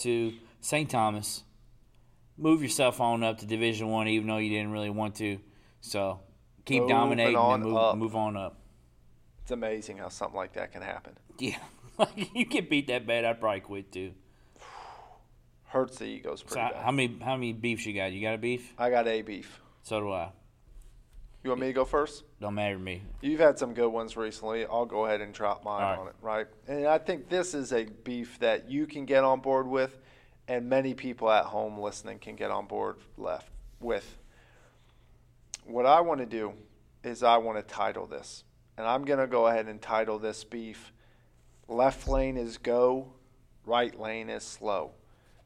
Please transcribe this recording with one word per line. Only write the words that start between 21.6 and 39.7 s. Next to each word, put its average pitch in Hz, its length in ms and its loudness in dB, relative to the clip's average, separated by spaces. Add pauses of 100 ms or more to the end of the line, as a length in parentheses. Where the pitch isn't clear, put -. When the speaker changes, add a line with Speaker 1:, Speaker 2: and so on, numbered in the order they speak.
Speaker 2:
me 131 60 -2
to 135 80 0
go 131 100 4
first? 151 400 0 (160)
Speaker 1:
Don't 104 140 -4
matter 104 220 0
to 92 40 -8
me. 92 220 -8 (180)
Speaker 2:
You've 151 200 0
had 151 180 8
some 120 160 -2
good 117 160 4
ones 113 260 -4
recently. 110 480 -4
I'll 117 220 0
go 107 200 0
ahead 107 140 2
and 104 140 -10
drop 101 300 -2
mine 104 180 -2
Speaker 1:
All 98 80 2
right. 92 80 -2
Speaker 2:
on 92 100 -10
it, - 140 -16
right? 110 240 -4 (200)
And 143 200 -2
I 156 120 6
think 156 300 -6
this 180 240 0
is 135 200 -4
a 113 120 2
beef 117 540 -10
that 113 320 2
you 147 160 -2
can 151 180 -8
get 135 200 6
on 131 160 4
board 131 260 2
with, 131 320 0 (500)
and 123 220 -2
many 131 240 2
people 120 360 0
at 104 140 6
home 107 340 -4
listening 107 420 -8
can 110 160 -14
get 104 140 -4
on 101 160 -4
board 104 300 -4 (220)
left 92 320 -8 (300)
with. 113 380 -6 (1500)
What 117 200 -2
I 147 160 8
wanna 147 260 0
do 107 280 -6 (500)
is 120 180 -8
I 117 160 8
wanna 110 240 -2
title 101 440 -4
this, - 380 -14 (340)
and 110 80 -6
I'm 135 180 0
gonna 135 220 2
go 120 200 4
ahead 113 200 4
and 107 160 -12